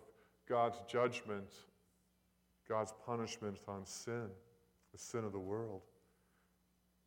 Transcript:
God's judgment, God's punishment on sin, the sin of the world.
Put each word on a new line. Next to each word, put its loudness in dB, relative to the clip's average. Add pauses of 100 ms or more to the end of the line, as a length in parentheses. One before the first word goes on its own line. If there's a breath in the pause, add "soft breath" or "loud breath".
(460 soft breath)
God's 6 (100)
judgment, 2 (1200)
God's 2 (120)
punishment -2 (100)
on -4
sin, -4 (640)
the -16
sin -2
of -2
the -2
world. -2 (1300 soft breath)